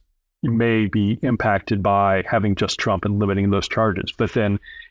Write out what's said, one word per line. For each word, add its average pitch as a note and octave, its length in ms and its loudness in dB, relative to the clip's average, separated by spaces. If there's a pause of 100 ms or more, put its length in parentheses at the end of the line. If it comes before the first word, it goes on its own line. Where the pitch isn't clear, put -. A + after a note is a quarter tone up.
(420)
may A2+ 460 2
be G#2 340 0
impacted G#2+ 600 0
by G2 480 2
having G#2 260 2
just - 240 -4
Trump G2 260 -2
and G2+ 140 0
limiting G2 300 2
those G2 180 0
charges. G#2+ 480 -2
But A2+ 180 -2
then, G#2 260 0 (320)